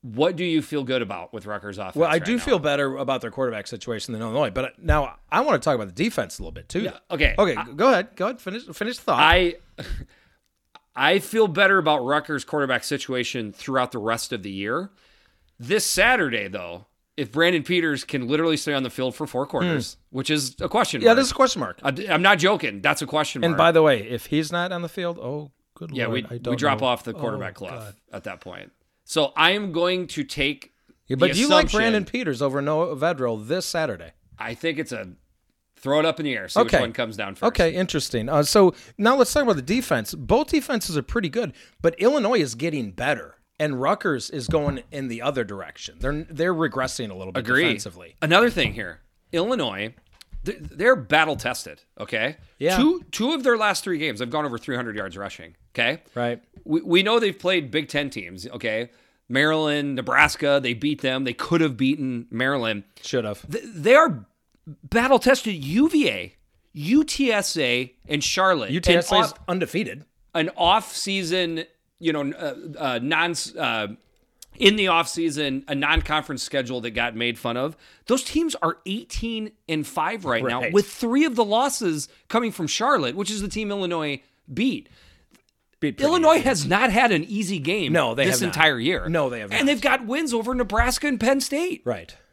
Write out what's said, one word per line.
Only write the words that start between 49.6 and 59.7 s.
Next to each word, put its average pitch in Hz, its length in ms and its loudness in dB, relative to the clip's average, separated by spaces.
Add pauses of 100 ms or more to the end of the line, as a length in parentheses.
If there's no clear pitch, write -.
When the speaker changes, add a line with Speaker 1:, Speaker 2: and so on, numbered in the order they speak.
Speaker 1:
th-, 202 160 -6
they're 220 360 2
battle 151 400 2
tested, - 440 -8 (200)
okay? 117 380 -4 (200)
Speaker 2:
Yeah. 175 180 2
Speaker 1:
Two, 311 360 4
two 254 200 -2
of 269 120 -4
their 240 120 4
last 208 280 0
three 180 140 -2
games 143 200 -2
have 120 120 -4
gone 151 140 -2
over 120 140 -6
three 131 160 -6
hundred 117 220 -6
yards 95 200 -8
rushing, 92 380 -12 (220)
okay? 127 260 0 (140)
Speaker 2:
Right. 120 260 -2 (220)
Speaker 1:
We, 160 180 0
we 185 220 4
know 226 160 4
they've 202 180 -2
played 175 320 -2
Big 151 180 -4
Ten 143 220 -4
teams, 95 380 -12
okay? 113 420 -4 (380)
Maryland, 147 680 2